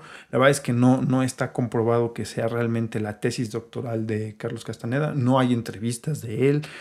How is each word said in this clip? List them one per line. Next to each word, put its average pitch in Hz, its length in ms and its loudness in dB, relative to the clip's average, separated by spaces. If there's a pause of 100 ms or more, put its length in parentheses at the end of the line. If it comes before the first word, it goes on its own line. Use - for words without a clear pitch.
(300)
La 123 100 0
verdad 135 120 8
es 143 80 0
que 127 140 -2
no, 127 280 6
no 131 220 2
está 123 300 -4
comprobado 117 600 2
que 110 120 -6
sea 117 220 -4
realmente 117 520 -2
la 104 200 -6
tesis 120 320 -2
doctoral 113 540 -6
de 107 320 -4
Carlos 117 280 -8
Castaneda. 135 500 -4
No 131 240 4
hay 123 140 4
entrevistas 117 680 -4
de 117 280 0
él, 147 120 2 (200)